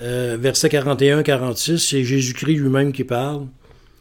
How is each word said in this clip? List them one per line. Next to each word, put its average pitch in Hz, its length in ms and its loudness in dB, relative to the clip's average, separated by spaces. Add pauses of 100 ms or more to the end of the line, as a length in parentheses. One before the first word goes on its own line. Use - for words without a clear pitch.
euh, 123 380 -4
versets 135 300 2
quarante 139 320 0
et 139 100 6
un, 151 120 4
quarante-six, 131 540 0
c'est 139 260 0
Jésus-Christ 131 520 0
lui-même 139 360 2
qui 131 140 -4
parle. 135 420 -4 (540)